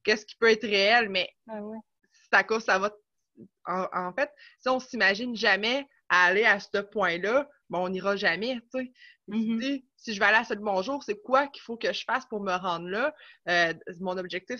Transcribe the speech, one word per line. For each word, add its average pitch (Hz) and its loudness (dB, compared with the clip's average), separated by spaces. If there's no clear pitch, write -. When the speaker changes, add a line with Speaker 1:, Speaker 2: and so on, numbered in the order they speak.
Speaker 1:
qu'est-ce 214 0
qui - -20
peut 226 4
être 220 4
réel, 208 4
mais 185 -2
Speaker 2:
Ah 214 -10
ouais. 214 -12
Speaker 1:
c'est - -6
à 196 6
cause, 220 -2
ça 190 2
va, 208 -2
en, 180 -4
en 180 -4
fait, 285 -2
si - -4
on 262 2
s'imagine 226 0
jamais 220 0
à 180 6
aller 196 4
à 208 4
ce - -4
point-là, 202 -2
ben, 175 -4
on 180 -2
n'ira 190 -2
jamais, 190 -2
tu 254 -4
sais. 254 -10
Puis 220 0
tu 220 -2
Speaker 2:
Mhm. 226 -2
Speaker 1:
dis, « 269 -4
Si 226 -8
je 196 -4
vais 220 4
aller 208 6
à 240 2
Salut 214 -6
Bonjour, 208 -2
c'est 208 -6
quoi 269 2
qu'il - -18
faut 233 -12
que 214 -2
je - -6
fasse 247 -4
pour 214 -8
me 196 -2
rendre 180 -4
là ? » 240 -4
Euh, 170 2
mon 185 -4
objectif, 185 -8